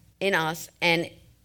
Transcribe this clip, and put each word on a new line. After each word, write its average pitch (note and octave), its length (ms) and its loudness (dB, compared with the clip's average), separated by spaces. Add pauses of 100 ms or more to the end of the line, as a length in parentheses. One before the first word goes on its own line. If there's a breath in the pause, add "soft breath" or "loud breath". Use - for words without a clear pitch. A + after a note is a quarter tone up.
(200)
in G3 140 0
us, D#3+ 340 -2 (140)
and E3+ 280 2 (340)